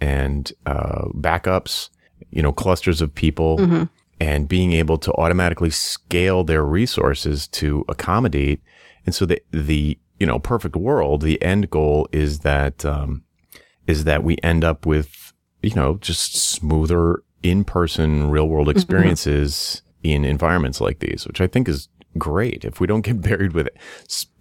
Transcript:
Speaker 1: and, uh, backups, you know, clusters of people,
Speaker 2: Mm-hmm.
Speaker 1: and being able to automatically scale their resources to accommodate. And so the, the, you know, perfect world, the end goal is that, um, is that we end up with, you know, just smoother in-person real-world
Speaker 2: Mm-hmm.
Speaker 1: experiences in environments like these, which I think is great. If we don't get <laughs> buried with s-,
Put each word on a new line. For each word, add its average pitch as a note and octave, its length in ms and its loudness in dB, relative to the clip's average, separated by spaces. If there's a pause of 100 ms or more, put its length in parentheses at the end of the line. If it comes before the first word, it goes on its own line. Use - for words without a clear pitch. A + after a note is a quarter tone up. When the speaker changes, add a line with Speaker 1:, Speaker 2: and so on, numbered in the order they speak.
Speaker 1:
and, C#2 500 -2 (140)
uh, - 480 -4
backups, F2 760 -2 (420)
you - 120 -2
know, C#2+ 100 2
clusters F2 480 0
of D2+ 140 -2
people, D#2+ 440 2
Speaker 2:
Mm-hmm. E3+ 260 2 (360)
Speaker 1:
and D2+ 280 0
being F2+ 260 2
able D#2+ 240 2
to - 160 -2
automatically E2+ 560 0
scale F2+ 760 0
their D#2 200 2
resources D2 840 0
to D2 400 -2
accommodate. D2 720 0 (460)
And F#2+ 80 -2
so F#2+ 120 0
the, F2 240 0
the, D2+ 480 0 (200)
you G2 80 0
know, B1+ 120 0
perfect F2+ 380 -4
world, E2+ 460 0
the D#2 200 0
end G2 260 2
goal D2+ 440 2
is D2 280 0
that, C#2 440 0
um, C#2+ 400 -4 (600)
is D2+ 180 0
that D2+ 200 2
we E2 180 2
end E2 220 2
up D#2+ 220 0
with, D2+ 460 -2 (300)
you G#2+ 120 0
know, D2+ 220 2
just - 400 -6
smoother E2 840 0 (200)
in-person E2 880 2
real-world D2+ 380 2
Speaker 2:
Mm-hmm. D2+ 100 4
Speaker 1:
experiences E2+ 1040 0 (200)
in D2 220 2
environments D2 560 0
like - 200 -2
these, - 260 -6
which - 160 -6
I F2+ 40 4
think B2 220 0
is C#2+ 200 -4 (280)
great. E2+ 480 -2
If - 160 -8
we F#2 60 2
don't G#2+ 160 0
get A2+ 200 -2
<laughs> F2+ 60 0
buried G2 240 2
with D2+ 160 0 (400)
s-, - 180 -8 (140)